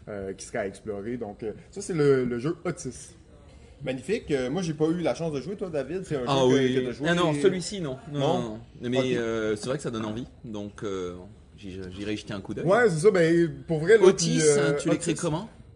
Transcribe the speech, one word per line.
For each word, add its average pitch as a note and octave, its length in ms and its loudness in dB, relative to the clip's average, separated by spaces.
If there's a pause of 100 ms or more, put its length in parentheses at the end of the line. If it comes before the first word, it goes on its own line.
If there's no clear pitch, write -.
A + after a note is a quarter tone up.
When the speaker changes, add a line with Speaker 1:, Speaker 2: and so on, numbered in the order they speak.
Speaker 1:
euh, G2 240 -8
qui - 140 -16
seraient A#2+ 140 -6
à G2+ 60 -2
explorer. G2+ 520 -8
Donc, G#2 240 -10
euh, G#2+ 100 -6 (180)
ça, G3 120 -12
c'est G3 100 -8
le, C#3 320 4
le A#2+ 140 -2
jeu C3 260 -4
Otis. - 460 -10 (760)
Speaker 2:
Magnifique. C3 460 -4
Euh, C3 200 0
moi, F#3 120 -2
j'ai E3 100 -2
pas D3+ 140 0
eu F3 160 0
la C3 120 0
chance D#3+ 180 -4
de C#3 100 -4
jouer, F#3 140 -8
toi, G3 120 -8
David. D#3 380 -6
C'est D3+ 100 -4
un B2+ 100 -4
Speaker 3:
Ah C3+ 220 2
Speaker 2:
jeu - 0 -
que, C3 60 6
Speaker 3:
oui. C3 220 4
Speaker 2:
que C3 100 0
t'as A#2+ 60 -4
joué. C3+ 180 -4
Speaker 3:
Ah F3 40 2
non, E3+ 200 2
celui-ci, F#3 480 0
non. C3 160 -6 (120)
Non, C#3+ 100 -6
Speaker 2:
Non ? C#3+ 180 2
Speaker 3:
non, A#2+ 100 -4 (320)
non. A#2+ 80 -6
Mais, B2+ 100 0
Speaker 2:
Ok. C3 60 2
Speaker 3:
euh, A2+ 520 0
c'est - 100 -8
vrai C3 100 -2
que C#3+ 60 -8
ça - 80 -6
donne A2+ 160 -6
envie, A2 200 -8 (180)
donc, G#2 380 -10
euh, F#2 340 -6 (420)
j'y, F#2+ 200 -12 (160)
j'irai G2+ 220 -6
jeter - 160 -10
un G2+ 80 -8
coup G#2 140 -6
d'œil. F#2 100 -2
Speaker 1:
Ouais, G#3+ 240 6
c'est D#3+ 120 -2
ça. G3+ 100 6
Ben, E3+ 400 4 (160)
pour D#3+ 140 -2
vrai, G3 180 8
là, G3 60 6
Speaker 3:
Otis, E3+ 340 6
Speaker 1:
puis, - 40 4
euh, D3 280 6
Speaker 3:
hein, D3 100 2
tu - 80 -2
l'écris D#3+ 240 0
Speaker 1:
Otis. D3 80 -6
Speaker 3:
comment ? E3+ 300 -4 (260)